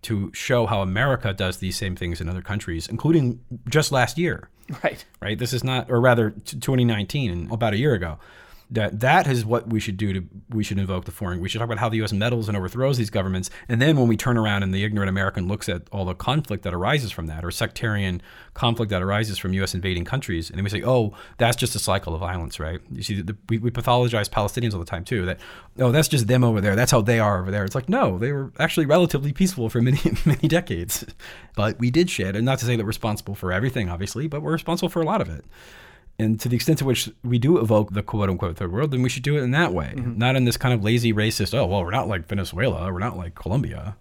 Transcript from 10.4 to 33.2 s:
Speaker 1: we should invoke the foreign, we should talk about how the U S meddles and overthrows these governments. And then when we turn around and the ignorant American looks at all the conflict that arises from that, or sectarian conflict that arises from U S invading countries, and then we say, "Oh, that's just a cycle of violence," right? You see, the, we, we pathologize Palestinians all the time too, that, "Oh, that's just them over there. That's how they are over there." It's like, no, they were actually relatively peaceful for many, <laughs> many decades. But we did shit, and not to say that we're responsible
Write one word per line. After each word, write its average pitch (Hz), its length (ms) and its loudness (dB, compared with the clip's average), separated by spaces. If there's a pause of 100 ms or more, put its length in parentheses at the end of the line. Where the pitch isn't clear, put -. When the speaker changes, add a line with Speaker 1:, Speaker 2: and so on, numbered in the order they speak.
Speaker 1:
we 110 120 -2
should 101 160 -2
invoke 95 280 -2
the - 40 -10
foreign, 90 300 -4
we 92 80 -4
should 113 100 -4
talk 113 60 -2
about 117 140 -4
how 117 100 0
the 110 80 -2
U 110 80 0
S 104 80 -2
meddles 110 360 0
and 104 80 -2
overthrows 120 420 0
these 110 100 0
governments. 92 400 -2 (180)
And 117 140 0
then 151 160 6
when 127 120 6
we 110 100 4
turn 120 180 2
around 104 260 2
and 95 120 0
the 98 100 0
ignorant 104 240 0
American 95 400 0
looks 104 220 -4
at 87 200 -6
all 101 140 -4
the 90 100 -2
conflict 123 500 -2
that 87 100 -4
arises 113 360 0
from 82 180 -8
that, 80 180 -6
or 90 40 -4
sectarian 101 680 -2 (320)
conflict 117 380 -2
that 92 100 0
arises 101 380 -2
from 92 160 -2
U 95 80 0
S 92 120 -2
invading 90 300 -2
countries, 85 460 -4
and - 80 -8
then 98 60 -2
we 101 40 0
say, 101 160 -4
"Oh, 117 300 2 (240)
that's 120 180 4
just - 200 -2
a - 20 -4
cycle - 340 -2
of 80 80 -4
violence," 87 400 -6
right? 80 180 -6 (140)
You - 100 -10
see, 98 200 -4
the, 98 120 -6 (140)
we, 113 80 0
we 117 140 0
pathologize 120 580 2
Palestinians 107 460 0
all 92 60 -4
the 85 40 -6
time 87 180 -8
too, 98 220 -4
that, 90 160 -4 (380)
"Oh, 127 120 4
that's 156 180 4
just 120 180 2
them 123 180 6
over 110 160 4
there. 98 160 4
That's 123 160 2
how 127 80 6
they 113 200 4
are 101 200 2
over 92 100 -4
there." 101 140 -2
It's 92 100 -6
like, 113 140 -2
no, 180 300 2
they 123 140 -2
were 139 260 -6
actually 160 260 2
relatively 147 480 4
peaceful 131 380 0
for 120 100 2
many, 127 180 4 (140)
<laughs> - 140 0
many 151 200 4
decades. 139 600 0 (500)
But 104 220 0
we 123 120 2
did 170 200 4
shit, 98 260 -2
and 113 80 0
not 131 140 2
to 120 80 -2
say 120 100 2
that 113 60 0
we're 98 60 -2
responsible 104 460 -4